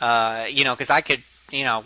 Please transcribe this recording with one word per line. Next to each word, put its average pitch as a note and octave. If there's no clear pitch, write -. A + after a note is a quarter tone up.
Uh, A2+
you C#3
know, B2+
'cause B2+
I D3+
could, C3
you C#3
know, A2+